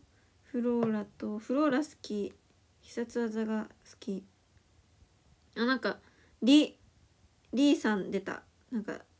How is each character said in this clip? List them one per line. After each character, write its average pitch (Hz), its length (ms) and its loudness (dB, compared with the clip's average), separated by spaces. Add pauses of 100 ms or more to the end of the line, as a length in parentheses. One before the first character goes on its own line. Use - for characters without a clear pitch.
(460)
フ 247 160 -4
ロ 240 180 0
ー 226 140 2
ラ 208 100 -2
と、 214 360 -8
フ 247 160 -4
ロ 302 100 4
ー 294 40 4
ラ 262 100 2
好 302 60 -2 (160)
き。 208 320 -6 (480)
必 - 120 -20
殺 240 240 -6
技 220 280 -2
が 214 240 -2 (200)
好 - 80 -20
き。 190 280 -8 (1300)
あ、 226 100 -2
な 254 120 2
ん - 20 -6
か、 - 200 -4 (420)
リ、 277 360 6 (760)
リ 285 220 6
ー 302 40 -6
さ 214 160 0
ん 180 160 -4
出 190 80 -2
た。 - 240 -8 (280)
な 240 80 -2
ん 196 40 -6
か、 - 160 -8 (200)